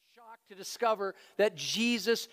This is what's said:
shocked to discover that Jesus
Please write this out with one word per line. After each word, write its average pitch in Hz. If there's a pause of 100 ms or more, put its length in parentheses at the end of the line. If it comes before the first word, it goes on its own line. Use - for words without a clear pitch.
(140)
shocked 226
to 208
discover 196 (240)
that 208
Jesus 214